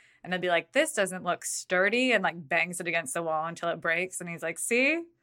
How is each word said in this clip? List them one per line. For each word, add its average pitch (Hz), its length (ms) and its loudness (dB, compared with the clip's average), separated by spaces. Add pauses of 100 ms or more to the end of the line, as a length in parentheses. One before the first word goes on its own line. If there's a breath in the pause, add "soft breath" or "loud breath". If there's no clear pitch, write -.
(240 soft breath)
and 175 80 -4
he'll 180 80 -2
be 180 80 0
like, 170 240 2
"This 311 220 2
doesn't 185 300 0
look 175 200 -2
sturdy," 214 680 2
and, 202 120 4
like, 165 240 -2
bangs 170 320 0
it 175 80 -4
against 165 260 -2
the 170 80 -2
wall 160 240 -2
until 170 220 -4
it 165 120 -2
breaks. 175 400 -2
And 175 100 -10
he's 165 120 -10
like, 170 160 -4
"See, 277 440 2 (200)